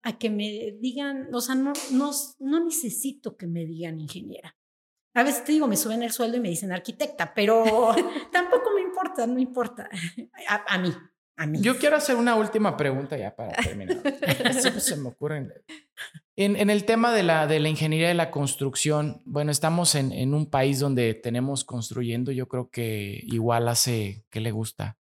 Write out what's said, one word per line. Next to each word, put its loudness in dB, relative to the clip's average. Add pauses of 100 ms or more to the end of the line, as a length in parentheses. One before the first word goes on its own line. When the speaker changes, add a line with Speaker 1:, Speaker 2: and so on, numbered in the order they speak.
Speaker 1:
a -6
que -2
me -4
digan, -6
o -2
sea, -2
no, 0 (200)
no, 2 (280)
no 0
necesito -4
que -10
me -4
digan -8
ingeniera. -14 (560)
A 4
veces 0
te 2
digo, 4
me 2
suben -2
el -4
sueldo -2
y 0
me -2
dicen -4
arquitecta, -4
pero 6
<laughs> 0
tampoco 4
me 4
importa, -2
no 0
importa. -4 (580)
A, 0
a 2
mí, 2 (460)
a -4
mí. 0
Speaker 2:
Yo 4
quiero 4
hacer 2
una 4
última 2
pregunta -2
ya -6
para -8
terminar. -2 (260)
Speaker 1:
<laughs> 2
Speaker 2:
Siempre 0
se -2
me -6
ocurren. -6 (840)
En, 2
en 4
el 2
tema 4
de 4
la, 4
de 4
la 2
ingeniería 2
de 2
la 0
construcción, -2
bueno, -2
estamos 2
en, 0
en 0
un 2
país 2
donde 2
tenemos -4
construyendo, -4
yo -4
creo -6
que -4
igual 2
hace, 0
¿qué -6
le -2
gusta? -6